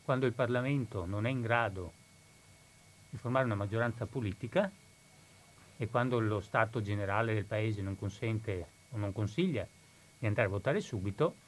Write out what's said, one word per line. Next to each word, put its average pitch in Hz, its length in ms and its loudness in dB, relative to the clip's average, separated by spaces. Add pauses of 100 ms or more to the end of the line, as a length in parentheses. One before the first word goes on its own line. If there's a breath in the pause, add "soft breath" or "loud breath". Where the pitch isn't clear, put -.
quando 131 220 2
il 120 60 2
Parlamento 123 720 0
non 101 220 0
è 123 40 2
in 131 120 -2
grado 107 500 0 (1160)
di - 80 -10
formare 131 260 4
una 113 120 2
maggioranza 107 500 0
politica 127 640 -2 (1080)
e 107 80 -2
quando 123 300 2
lo 107 220 2
stato 110 420 0
generale 101 500 0
del 107 120 0
Paese 107 380 -2
non 98 140 -2
consente 107 720 -4 (240)
o 123 80 -8
non 101 140 -2
consiglia 110 540 0 (520 loud breath)
di 117 80 -2
andare 104 220 4
a - 20 0
votare 131 300 0
subito 104 540 -2 (140)